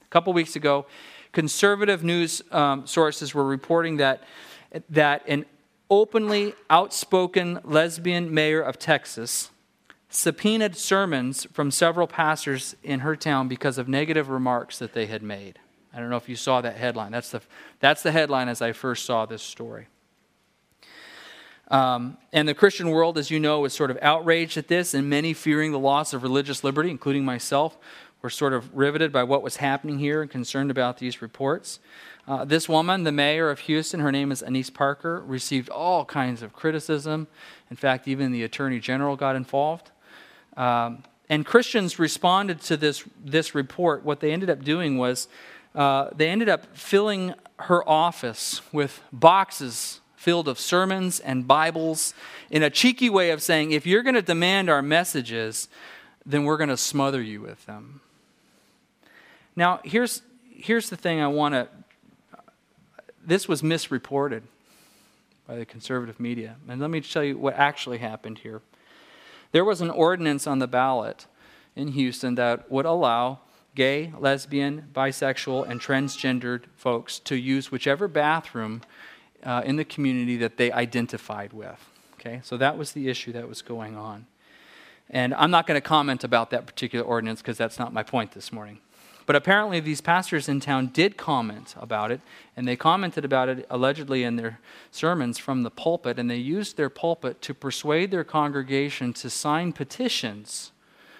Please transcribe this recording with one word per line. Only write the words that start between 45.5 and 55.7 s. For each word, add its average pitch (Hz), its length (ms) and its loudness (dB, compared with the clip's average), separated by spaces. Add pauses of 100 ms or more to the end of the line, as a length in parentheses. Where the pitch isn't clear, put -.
uh, 139 400 2
they 156 140 2
ended 220 180 0
up - 300 0
filling 196 560 0 (240)
her 175 300 2
office 156 760 0 (100)
with 147 300 -2 (100)
boxes 151 880 4 (160)
filled 170 320 2
of 131 120 -2
sermons 185 600 0
and 127 280 -2
Bibles 160 680 2 (340)
in 156 140 4
a 147 80 4
cheeky 247 360 4
way 190 220 4
of 156 120 0
saying, 156 300 4
"If 151 140 2
you're 190 160 4
gonna 247 220 4
demand 180 440 2
our 147 140 6
messages, 123 880 0 (560)